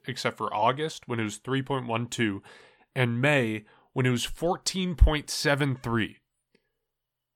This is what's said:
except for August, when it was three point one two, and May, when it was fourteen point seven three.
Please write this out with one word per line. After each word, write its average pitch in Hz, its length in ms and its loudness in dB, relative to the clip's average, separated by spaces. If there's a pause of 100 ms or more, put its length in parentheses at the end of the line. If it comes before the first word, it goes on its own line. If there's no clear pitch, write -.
except 131 320 -4
for 110 160 -4
August, 127 540 0
when 117 120 -2
it 110 40 0
was 104 140 -6
three 131 260 -2
point 131 240 -4
one 113 180 -2
two, 107 380 -2 (520)
and 120 240 2
May, 123 460 2 (280)
when 131 120 2
it 127 60 4
was 120 140 0
fourteen 180 680 -2
point 147 340 4
seven 143 460 0
three. 117 420 -2 (1200)